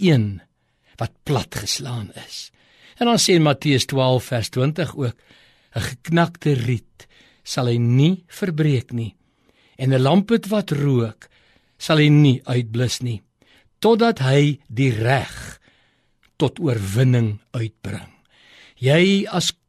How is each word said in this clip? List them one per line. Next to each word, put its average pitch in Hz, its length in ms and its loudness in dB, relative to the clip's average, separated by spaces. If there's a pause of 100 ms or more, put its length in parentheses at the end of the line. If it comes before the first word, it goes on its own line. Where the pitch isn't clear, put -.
een 107 300 2 (580)
wat - 160 -8 (100)
platgeslaan 120 840 -6 (160)
is. - 240 -18 (500)
En 240 120 0
dan 226 100 2
sê 185 160 2
in 156 80 4
Matteus 143 440 2
twaalf 131 440 0
vers 113 160 -4
twintig 143 480 -2
ook, 127 180 -4 (600)
"'n 107 60 -4
Geknakte 165 720 -2 (120)
riet - 420 -6 (360)
sal 127 260 -4
hy 120 80 0
nie 135 500 2
verbreek 156 640 -2
nie, 117 240 -8 (600)
en 131 160 0
'n 127 80 2
lampet 196 480 2
wat 208 220 -2
rook 135 580 -2 (480)
sal 160 200 0
hy 151 120 4
nie 147 340 6
uitblus 120 580 -4
nie, 117 200 -6 (580)
totdat 226 400 2
hy 139 480 2
die 131 240 0
reg 117 680 -4 (800)
tot - 220 -2
oorwinning 117 800 0 (120)
uitbring." 107 580 -10 (680)
Jy 185 540 2
as - 240 -4 (160)